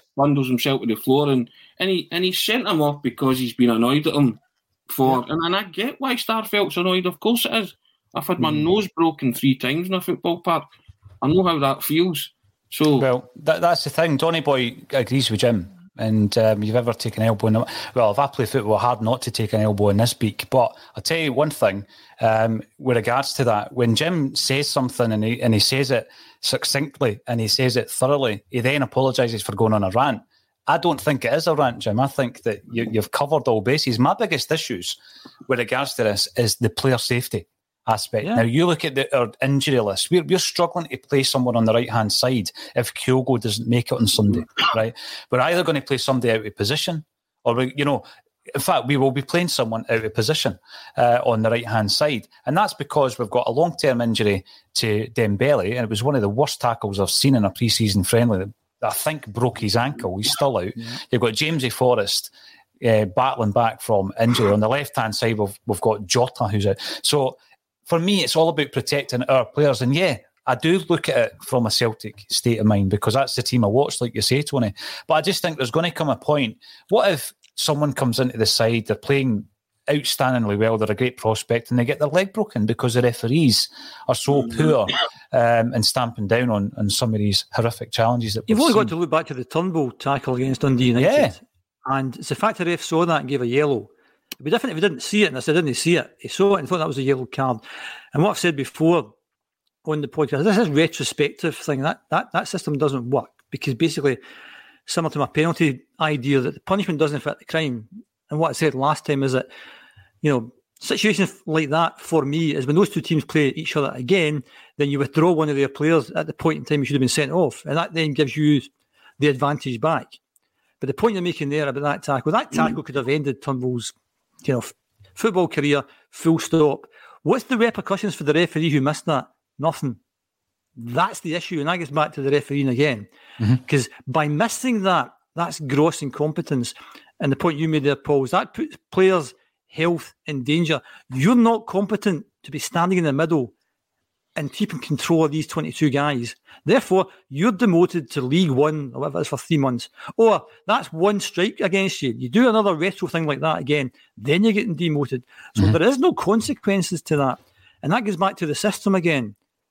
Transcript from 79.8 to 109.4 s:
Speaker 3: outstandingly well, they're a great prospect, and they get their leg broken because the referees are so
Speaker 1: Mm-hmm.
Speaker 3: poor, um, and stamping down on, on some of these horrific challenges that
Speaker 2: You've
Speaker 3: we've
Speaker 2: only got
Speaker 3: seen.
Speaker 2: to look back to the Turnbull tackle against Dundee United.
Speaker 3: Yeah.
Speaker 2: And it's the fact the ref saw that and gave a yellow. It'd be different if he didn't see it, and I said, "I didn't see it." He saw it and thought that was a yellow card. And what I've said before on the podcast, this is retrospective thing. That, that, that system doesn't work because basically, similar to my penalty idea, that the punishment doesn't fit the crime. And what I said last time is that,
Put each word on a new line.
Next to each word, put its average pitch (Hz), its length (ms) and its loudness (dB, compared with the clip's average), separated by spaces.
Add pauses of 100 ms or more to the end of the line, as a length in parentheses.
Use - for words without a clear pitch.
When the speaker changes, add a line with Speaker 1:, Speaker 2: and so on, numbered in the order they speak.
Speaker 3:
outstandingly 127 680 0
well, 113 200 2
they're 107 140 0
a 101 40 -2
great 127 220 -2
prospect, 110 540 -2
and 123 80 2
they 120 60 2
get 143 140 -2
their 151 80 0
leg 185 260 0
broken 123 320 -2
because 117 280 0
the 123 80 2
referees 123 680 2 (380)
are 127 80 2
so 143 280 0
Speaker 1:
Mm-hmm. 117 140 -8
Speaker 3:
poor, 151 300 4 (460)
um, 117 400 2
and 113 120 0
stamping 117 420 -2
down 120 220 2
on, 101 280 0
on 104 120 -2
some 107 240 -2
of 104 60 0
these 104 340 0
horrific - 380 -4
challenges 117 440 0
that - 120 -6
Speaker 2:
You've 220 120 2
Speaker 3:
we've 294 60 4
Speaker 2:
only 294 100 4
got 214 60 4
Speaker 3:
seen. 214 80 0
Speaker 2:
to 165 80 -6
look 170 120 -2
back 156 180 0
to 147 60 -8
the 127 120 -8
Turnbull 160 460 -2
tackle 135 440 -2
against 131 260 -2
Dundee 131 240 2
United. 123 260 4
Speaker 3:
Yeah. 269 220 2 (540)
Speaker 2:
And 135 300 -2
it's - 120 -12
the 139 60 -4
fact 214 240 -2
the 175 60 -2
ref 170 180 -2
saw 165 220 0
that 160 160 0
and 127 80 -8
gave 135 120 -2
a 120 60 -2
yellow. 131 420 0 (440)
It'd - 120 -14
be 151 60 -2
different 220 260 -2
if 160 60 -4
he 202 40 4
didn't - 140 -4
see 208 220 0
it, 180 40 2
and 131 100 -4
I - 20 -6
said, 151 180 2
"I 180 40 2
didn't 139 140 -2
see - 220 2
it." - 220 -6
He - 80 -14
saw 202 280 2
it 180 40 0
and 139 100 -8
thought 180 80 0
that 160 100 -2
was 135 120 -6
a 135 40 -2
yellow 131 220 0
card. 127 320 -2 (560)
And 143 100 2
what 202 60 4
I've 190 100 -4
said 170 160 0
before 143 580 0 (720)
on 156 160 -4
the 139 60 -6
podcast, 147 360 -2
this 202 140 4
is 220 120 2
retrospective 151 880 0
thing. 139 240 -4
That, 147 200 -4 (100)
that, - 220 -2
that 208 140 -2
system 165 300 -4
doesn't 135 320 -2
work 131 220 -2 (180)
because 139 240 -4
basically, 139 440 0 (680)
similar 127 280 -2
to 151 60 -4
my 139 60 0
penalty 151 560 0 (180)
idea, 143 420 0
that 120 120 -4
the - 60 -16
punishment 190 400 -2
doesn't 147 220 0
fit 147 180 -8
the - 60 -20
crime. 131 420 -4 (420)
And 151 100 -4
what 160 100 2
I 127 40 -6
said 147 220 0
last 143 300 -2
time 135 180 0
is 135 100 0
that, 131 140 0 (760)